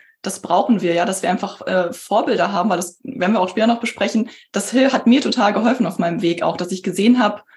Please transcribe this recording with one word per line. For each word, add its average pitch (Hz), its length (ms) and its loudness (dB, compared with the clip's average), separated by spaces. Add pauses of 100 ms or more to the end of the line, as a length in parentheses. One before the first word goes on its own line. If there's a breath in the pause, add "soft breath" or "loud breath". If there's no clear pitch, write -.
(220 loud breath)
das - 180 -8
brauchen 190 420 2
wir 170 120 0
ja, 170 100 0
dass 185 200 -4
wir - 60 0
einfach, - 380 -6
äh, 185 240 0
Vorbilder 202 600 -2
haben, 196 160 0
weil 180 80 0
das - 260 -10
werden 185 300 -2
wir 202 80 2
auch 185 80 -2
später 220 180 0
noch 233 140 2
besprechen. 226 480 -2 (240 loud breath)
Das 202 180 -4
hil-, 262 220 4
hat - 140 0
mir 247 120 8
total 214 320 2
geholfen 220 340 2
auf 180 140 -4
meinem 170 220 -2
Weg 170 200 0
auch, 165 140 0
dass 175 160 -6
ich 185 120 -6
gesehen 226 380 4
habe, 208 200 0 (160 soft breath)